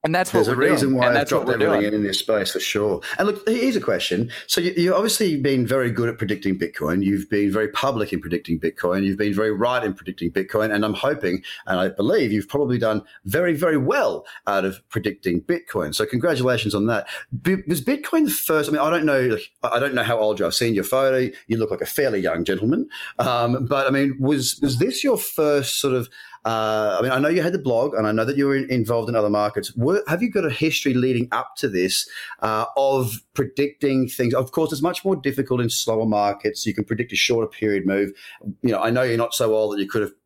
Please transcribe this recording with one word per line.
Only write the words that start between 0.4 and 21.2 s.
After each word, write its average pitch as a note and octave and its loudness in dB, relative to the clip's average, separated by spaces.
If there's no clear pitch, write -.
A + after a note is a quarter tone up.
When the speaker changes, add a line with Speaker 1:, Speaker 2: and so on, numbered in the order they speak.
Speaker 2:
There's - 0
a - 0
Speaker 1:
we're B2 2
doing. D3 4
Speaker 2:
reason C3+ 2
why B2+ 4
Speaker 1:
And - 4
Speaker 2:
I've C#3 4
Speaker 1:
that's C#3+ 0
what B2 2
Speaker 2:
dropped A#2 0
Speaker 1:
we're C#3+ 4
Speaker 2:
everything A2+ 4
Speaker 1:
doing. G#2 0
Speaker 2:
in, G#2+ 0
in G#2 0
this F#2+ -2
space, G#2 0
for F#2 -2
sure. G2+ 0
And G3 2
look, G#3 -4
here's A#3 2
a G3 0
question. G2+ 0
So - 0
you, F3+ 0
you've E3+ 2
obviously G3 2
been C3 2
very B2 2
good A#2 0
at A#2 -4
predicting G2 -2
Bitcoin. F2 -2
You've G2 0
been G2+ 2
very G#2+ 0
public A2+ -2
in F2 -4
predicting E2+ -4
Bitcoin. F2 0
You've G2 0
been G#2 0
very G#2+ 2
right A#2 0
in G#2+ -2
predicting F#2 -6
Bitcoin. G#2+ 0
And G#2 2
I'm G#2+ 0
hoping, F#2+ -2
and F#2+ 0
I F#2+ 2
believe B2 0
you've G#2 -2
probably B2+ 0
done G#2+ 0
very, E3+ 2
very D#3 2
well C#3 0
out G2 0
of F#2+ -4
predicting F#2+ -2
Bitcoin. F#2 -4
So G#2+ 0
congratulations B2 0
on G2+ 2
that. A2+ 0
B-, F#3+ 2
was D3+ -2
Bitcoin D4 0
the B3+ 0
first? D3+ 0
I - 2
mean, D3 0
I D3 2
don't D#3+ 2
know, C#3 4
like, A2+ 0
I, A#2+ 0
I - 2
don't C3+ 0
know A#2+ 0
how A2+ 0
old G#2+ 2
you F#2+ 2
are. - 2
I've E2 -2
seen A#2 2
your G2 0
photo. C3 2